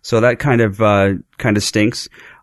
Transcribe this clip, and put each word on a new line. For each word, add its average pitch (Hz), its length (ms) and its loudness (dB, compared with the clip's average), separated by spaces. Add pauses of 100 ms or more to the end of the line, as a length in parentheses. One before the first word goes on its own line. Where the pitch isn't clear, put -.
So 113 180 -2
that 120 200 0
kind 123 200 2
of, 104 220 0
uh, 101 300 2 (260)
kind 107 180 0
of 104 60 0
stinks. - 460 -2 (340)